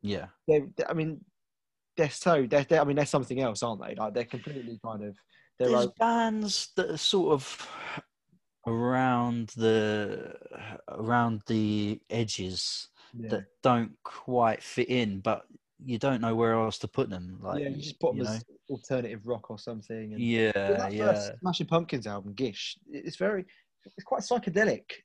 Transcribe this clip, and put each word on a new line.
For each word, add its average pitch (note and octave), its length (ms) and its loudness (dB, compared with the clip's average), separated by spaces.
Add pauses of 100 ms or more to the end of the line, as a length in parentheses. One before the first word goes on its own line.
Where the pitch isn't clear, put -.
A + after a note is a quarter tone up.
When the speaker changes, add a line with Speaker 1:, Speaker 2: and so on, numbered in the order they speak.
Speaker 1:
Yeah. G2+ 280 -4 (200)
Speaker 2:
They, D3+ 120 6 (160)
they, - 120 -2
I E3 60 -2
mean, D#3+ 280 -4 (760)
they're D#3 100 4
so, D3 400 2
they're, C#3+ 160 6
they're, D#3+ 160 6
I D3+ 40 6
mean, C#3+ 120 2
they're D3 80 4
something C3 360 0
else, A#2 220 0
aren't A2+ 220 -4
they? A2 100 -8
Like, G#2+ 200 -6
they're A#2+ 100 0
completely A#2 580 -10
kind G#2+ 220 -8
of G#2 120 -10 (420)
their B2+ 100 4
Speaker 1:
There's B2 180 6
Speaker 2:
own - 120 -4
Speaker 1:
bands A3+ 800 0
that F3 120 0
are D#3+ 80 -4
sort D#3+ 380 4
of - 340 -6 (1000)
around A#2+ 920 2
the, G#2+ 760 2 (540)
around A#2 580 2
the G#2+ 540 0 (100)
edges G2 760 -4 (280)
Speaker 2:
Yeah. A2+ 140 -10
Speaker 1:
that G2+ 140 -2 (180)
don't A#2 300 4 (100)
quite A#2+ 600 0
fit - 260 -2
in, A2 320 0
but G#2+ 240 -2 (400)
you B2 140 -4
don't C3 220 0
know A2+ 140 0
where A2+ 200 4
else A2 240 0
to G#2 100 -8
put C3 220 -2
them. F#2 320 -10
Like, F#2+ 200 -4
Speaker 2:
Yeah, C#3 60 -4
you C3+ 80 -6
just D3 240 -12
put D#3 160 0
Speaker 1:
you B2+ 80 -2
Speaker 2:
them A2 100 -2
as A2+ 40 -4 (100)
Speaker 1:
know? - 60 -20 (220)
Speaker 2:
alternative A2+ 500 -6
rock A#2 240 -6
or A2 80 -10
something. A2 560 -10
And A2+ 80 -6
Speaker 1:
Yeah, A2+ 320 4
Speaker 2:
that G2 380 2
Speaker 1:
yeah. G#2+ 200 0
Speaker 2:
first G#2 280 0
Smashing F3 260 -2
Pumpkins E3 400 0
album, G2+ 260 -8
Gish, A2 460 -6 (120)
it, D3 140 -12
it's - 120 -10
very, F#3+ 280 -2 (400)
it's - 200 -20
quite - 180 -2
psychedelic. G3 640 2 (200)